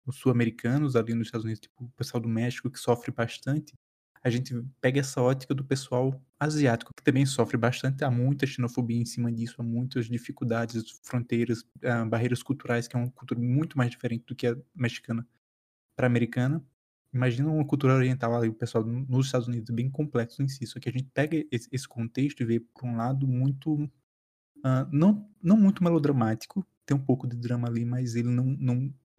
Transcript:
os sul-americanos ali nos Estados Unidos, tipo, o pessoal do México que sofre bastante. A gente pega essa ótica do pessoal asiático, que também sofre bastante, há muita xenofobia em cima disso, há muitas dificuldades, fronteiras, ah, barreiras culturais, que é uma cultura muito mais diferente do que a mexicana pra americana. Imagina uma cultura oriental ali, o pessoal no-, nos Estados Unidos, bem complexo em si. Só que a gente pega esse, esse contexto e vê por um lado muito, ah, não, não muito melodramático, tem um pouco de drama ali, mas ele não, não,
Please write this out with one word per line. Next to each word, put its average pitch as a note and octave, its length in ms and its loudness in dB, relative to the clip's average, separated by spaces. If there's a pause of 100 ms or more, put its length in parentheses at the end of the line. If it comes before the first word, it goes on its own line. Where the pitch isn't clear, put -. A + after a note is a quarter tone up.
os C3 120 -8
sul-americanos B2 800 2
ali A2+ 180 2
nos A2+ 140 -2
Estados A2+ 160 -6
Unidos, A2 160 -6
tipo, - 240 -18
o A#2+ 60 -14
pessoal B2 300 -4
do A2+ 80 -4
México A#2 400 -2
que - 120 -8
sofre - 320 0
bastante. C3 600 -4 (500)
A C3 40 2
gente A#2+ 320 -2 (200)
pega C3 180 2
essa C3+ 240 0
ótica C3+ 320 2
do C3+ 100 -4
pessoal C3+ 560 -2 (240)
asiático, D3 520 2
que - 60 -20
também C3+ 240 4
sofre B2+ 300 0
bastante, C3 480 0
há C3+ 60 2
muita C3 360 2
xenofobia A#2+ 540 -2
em A#2 40 0
cima A#2+ 280 -4
disso, A#2 260 -6
há B2+ 60 -8
muitas A#2+ 420 -2
dificuldades, A#2 960 -4
fronteiras, A#2 640 -2 (180)
ah, A#2 220 0
barreiras A#2 380 0
culturais, A#2+ 440 -4
que - 100 -8
é - 20 2
uma B2 120 -2
cultura A#2+ 300 -6
muito B2+ 360 0
mais B2 140 2
diferente A#2 360 -6
do - 100 -10
que - 100 -4
a A#2+ 100 0 (180)
mexicana A#2 520 -4 (720)
pra B2+ 100 2
americana. B2 580 2 (480)
Imagina B2+ 360 0
uma D#3 160 2
cultura C#3 300 4
oriental B2+ 400 2
ali, A#2 140 2
o A2 60 -2
pessoal A#2 300 -2
no-, A#2+ 240 -4
nos C3 180 2
Estados B2 220 0
Unidos, A2+ 260 -4
bem A#2+ 160 -2
complexo C3+ 520 -4
em C#3 60 0
si. C3+ 180 -6
Só - 140 -12
que - 80 -6
a A#2 40 -4
gente C3 220 -4
pega D3+ 360 0
esse, A#2 200 -4
esse C3 180 -6
contexto B2+ 540 -4
e A#2 40 0
vê A2+ 140 2
por - 240 -14
um A#2+ 120 -4
lado C3+ 300 0
muito, C#3 640 0 (760)
ah, C3 280 2
não, F#3 360 4 (140)
não F#3 140 6
muito G3 280 6
melodramático, C#3+ 840 2 (200)
tem C#3 100 2
um C#3 40 0
pouco C3 260 0
de A#2+ 100 -4
drama A#2+ 320 -2
ali, A#2 160 -2
mas A#2+ 300 -2
ele A#2+ 140 0
não, B2 160 2
não, C3 500 0 (240)